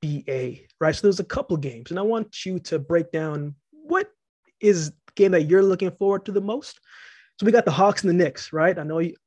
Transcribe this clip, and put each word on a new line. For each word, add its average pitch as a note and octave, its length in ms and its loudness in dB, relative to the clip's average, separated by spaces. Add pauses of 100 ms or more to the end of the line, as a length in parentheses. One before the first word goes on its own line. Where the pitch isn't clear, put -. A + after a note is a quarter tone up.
B D3 260 -4
A, B2+ 380 -6 (140)
right? - 160 0
So - 80 -4
there's G3 160 4
a G3 60 -6
couple C4 320 -4
games, C3 340 -10
and F3 80 -6
I G3 40 -2
want A3 420 -4
you F#3+ 140 -6
to E3+ 200 -6
break E3+ 320 -2
down D3+ 440 -4 (160)
what D#4+ 380 -4 (520)
is E3+ 300 2
the - 40 -20 (200)
game G3 160 4
that E3+ 120 4
you're F3 180 4
looking F#3+ 300 0
forward G3 340 -2
to G#3+ 60 -10
the G3 100 -2
most. A3 380 -8 (600)
So G3 60 -2
we A3+ 60 4
got A#3 140 6
the E3+ 60 2
Hawks F#3+ 300 2
and G3 80 0
the E3+ 60 4
Knicks, - 380 -2
right? E3+ 260 2
I D3+ 40 -6
know D#3 160 -4
you, E3+ 160 -4 (120)